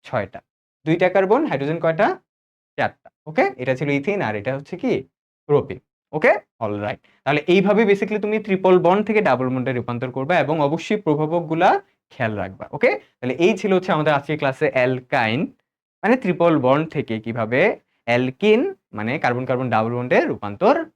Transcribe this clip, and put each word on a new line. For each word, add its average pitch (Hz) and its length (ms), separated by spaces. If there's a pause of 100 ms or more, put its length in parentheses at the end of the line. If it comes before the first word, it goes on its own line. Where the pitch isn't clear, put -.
ছয়টা। 101 380 (440)
দুইটা 175 240
কার্বন, 196 360
হাইড্রোজেন 156 340
কয়টা? 175 400 (580)
চারটা। - 320 (160)
ওকে, 277 320
এটা 127 180
ছিল 143 140
ইথিন, 143 320
আর 110 140
এটা 117 220
হচ্ছে 147 200
কি? 202 260 (420)
প্রোপিন। 139 340 (320)
ওকে, 226 220 (260)
অলরাইট। 104 400 (240)
তাহলে 147 240
এইভাবে 196 380
basically 202 360
তুমি 214 180
ট্রিপল 190 400
বন্ড 180 260
থেকে 214 160
ডাবল 131 280
বন্ডে 127 240
রূপান্তর 123 380
করবে 135 240
এবং 151 260
অবশ্যই 165 400
প্রভাবকগুলা 160 800 (280)
খেয়াল 110 260
রাখবা। 98 360
ওকে, 233 240
তাহলে - 380
এই 190 240
ছিল 190 160
হচ্ছে 185 180
আমাদের 151 220
আজকের 147 240
ক্লাসে 143 360
অ্যালকাইন, 127 760 (560)
মানে 226 140
ট্রিপল 170 420
বন্ড 139 300
থেকে 113 300
কিভাবে 117 580 (280)
অ্যালকিন, 202 680 (180)
মানে 110 280
কার্বন 127 260
কার্বন 127 240
ডাবল 113 260
বন্ডে 135 300
রূপান্তর 190 600 (100)